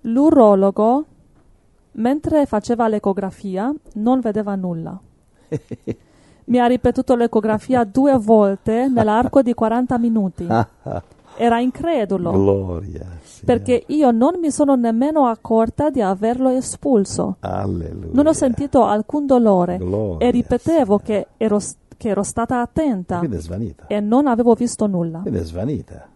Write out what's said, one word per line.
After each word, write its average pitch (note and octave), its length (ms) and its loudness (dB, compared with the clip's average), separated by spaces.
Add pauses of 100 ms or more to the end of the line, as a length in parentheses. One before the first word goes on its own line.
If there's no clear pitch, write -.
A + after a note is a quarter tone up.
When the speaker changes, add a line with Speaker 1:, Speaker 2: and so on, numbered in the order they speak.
Speaker 1:
L'urologo, A3+ 1040 4 (880)
mentre C#4+ 520 0
faceva A3+ 420 -2
l'ecografia, G3 840 -4 (220)
non A#3+ 260 0
vedeva G#3 340 -4
nulla." F3+ 440 -8 (500)
Speaker 2:
<laughs> - 540 -10 (440)
Speaker 1:
Mi A#3+ 120 2
ha A#3+ 80 4
ripetuto B3 480 2
l'ecografia A#3 680 0
due C4+ 340 2
volte A3 680 2
nell'arco A#3+ 540 2
di A#3+ 140 0
quaranta A#3+ 420 -2
minuti. A3 480 -2
Speaker 2:
<laughs> - 920 -4
Speaker 1:
Era A#3 220 2
incredulo. A3 720 -2
Speaker 2:
Gloria, F#2+ 720 -2 (200)
Signore. - 220 -20
Speaker 1:
Perché A#3+ 420 0
io C#4+ 240 2
non B3 280 2
mi D#4+ 120 -2
sono C#4 240 2
nemmeno B3+ 500 0
accorta A3+ 640 0
di C#4 120 -2
averlo A3 480 0
espulso. B3+ 920 -2
Speaker 2:
Alleluia. F#2 720 -6
Speaker 1:
Non D4 140 4
ho D#4+ 60 4
sentito C#4 520 0
alcun G#3+ 400 -2
dolore. G3+ 520 2
Speaker 2:
Gloria, A2 500 -2
Speaker 1:
E B3 40 2
ripetevo A#3+ 720 0
Speaker 2:
Signore. - 0 -
Speaker 1:
che - 400 -4
ero G#3 160 2
s-, - 160 -10 (220)
che - 120 -6
ero G3+ 140 0
stata A#3 380 -4
attenta. A#3 560 -4
Speaker 2:
Quindi D3+ 200 -4
è D2 40 -6
svanita. F2+ 460 -10
Speaker 1:
E G#3 120 -4
non A#3 280 2
avevo A#3 260 2
visto A#3 340 -2
nulla. E3+ 340 -4
Speaker 2:
Quindi D#3 180 -4
è D#2+ 40 -4
svanita. F#2+ 720 -8